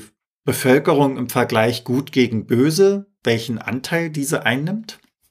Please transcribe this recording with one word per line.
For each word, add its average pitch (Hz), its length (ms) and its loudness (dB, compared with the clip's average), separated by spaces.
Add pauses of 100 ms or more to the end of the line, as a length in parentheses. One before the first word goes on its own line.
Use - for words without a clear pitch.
(440)
Bevölkerung 139 720 2
im 127 120 -6
Vergleich 117 560 0
gut 131 280 -4
gegen 113 340 2
böse, 165 600 2 (180)
welchen 113 340 -2
Anteil 160 520 -6
diese 147 360 -4
einnimmt. 160 540 -4 (300)